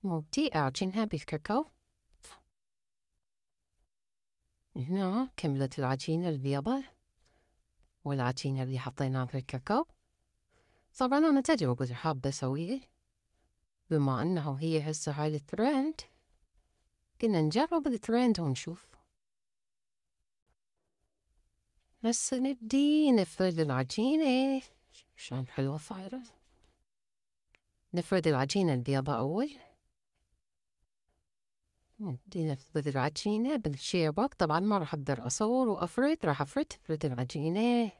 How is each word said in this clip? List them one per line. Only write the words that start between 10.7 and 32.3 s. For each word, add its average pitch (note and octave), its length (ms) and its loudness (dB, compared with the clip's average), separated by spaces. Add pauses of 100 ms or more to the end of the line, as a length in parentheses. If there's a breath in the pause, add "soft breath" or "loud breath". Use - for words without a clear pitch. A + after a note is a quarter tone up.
طبعا C4 200 4
أنا D4+ 220 6
تجربة C3 540 2
حابة C#3 340 -2
أسويه، D3+ 520 -2 (1120)
بما C#3 320 2
إنه D#3 320 0
هي D#3 360 -2
هسه D#3 220 -4
هاي D3+ 240 -2
الترند، C4 640 -2 (1200)
قلنا G#3+ 180 2
نجرب C#4 460 2
الترند A#3 540 0
ونشوف. D#3+ 460 -4 (3250)
هسه A#3+ 340 0
نبدي C#4 760 4
نفرد F#3 460 2
العجينة. B3+ 1040 2 (540)
شلون B2+ 300 -6
حلوة C3+ 320 -2
صايرة. G3 440 -12 (1700)
نفرد F3 320 0
العجينة D3 480 2
البيضة C3+ 440 0
أول. F3+ 320 0 (2500)
نبدي E3+ 440 -6